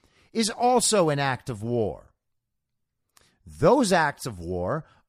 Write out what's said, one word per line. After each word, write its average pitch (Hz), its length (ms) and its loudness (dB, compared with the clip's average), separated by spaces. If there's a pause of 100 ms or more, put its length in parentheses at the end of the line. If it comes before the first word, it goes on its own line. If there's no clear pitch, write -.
(320)
is 214 160 0
also 233 600 2
an 143 100 0
act 135 320 -4
of 104 120 -10
war. 110 500 -4 (1300)
Those 175 480 2
acts 156 340 0
of 107 120 -10
war 90 460 -6 (240)